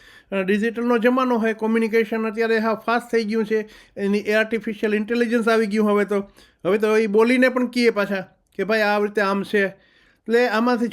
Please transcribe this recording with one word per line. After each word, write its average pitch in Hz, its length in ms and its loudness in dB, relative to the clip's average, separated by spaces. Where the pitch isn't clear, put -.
અ, 196 100 -2
ડિજિટલનો 226 560 0
જમાનો 247 400 0
હોય, 220 160 0
કોમ્યુનિકેશન 220 760 -2
અત્યારે 226 300 -2
હા 220 160 0
ફાસ્ટ 233 380 -4
થઈ 233 120 0
ગયું 214 220 -2
છે. 214 240 -4
એની 208 360 0
આર્ટિફિશિયલ 214 600 -2
ઇન્ટેલિજન્સ 233 520 0
આવી 226 180 2
ગયું 208 260 0
હવે 202 140 2
તો. 196 240 -4
હવે 190 120 2
તો 220 200 2
ઈ 220 100 2
બોલીને 240 420 4
પણ 247 180 -2
કીએ 240 220 2
પાછા 202 460 -4
કે 196 60 -2
ભાઈ 214 180 0
આ 208 180 0
રીતે 208 220 -2
આમ 196 220 0
છે. 202 220 -2
એટલે - 800 -4
આમાંથી 233 460 0